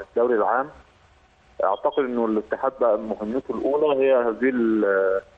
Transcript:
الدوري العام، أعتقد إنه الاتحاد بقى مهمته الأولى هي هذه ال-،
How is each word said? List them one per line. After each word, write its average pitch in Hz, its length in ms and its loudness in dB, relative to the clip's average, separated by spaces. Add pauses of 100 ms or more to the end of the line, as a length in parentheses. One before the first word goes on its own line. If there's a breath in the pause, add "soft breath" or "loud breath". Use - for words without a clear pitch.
الدوري 120 260 0
العام، 113 340 0 (960)
أعتقد 120 400 0
إنه 123 220 -2
الاتحاد 110 560 -2
بقى 113 160 4
مهمته 113 540 -6
الأولى 139 540 0
هي 135 100 4
هذه 120 340 0
ال-، 101 720 2 (160)